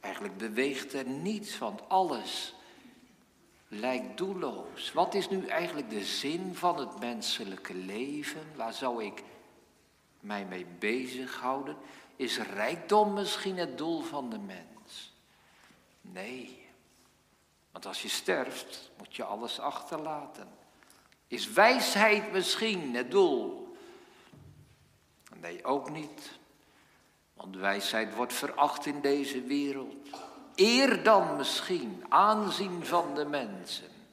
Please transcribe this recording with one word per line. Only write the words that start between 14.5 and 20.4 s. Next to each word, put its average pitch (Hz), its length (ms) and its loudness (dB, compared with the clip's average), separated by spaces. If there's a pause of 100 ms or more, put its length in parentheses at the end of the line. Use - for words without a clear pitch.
Nee, 123 680 -14 (1040)
want - 160 -14
als - 160 -8
je - 60 -6
sterft, - 920 -4
moet - 180 -16
je 113 80 -4
alles 107 360 -6
achterlaten. 147 880 -6 (760)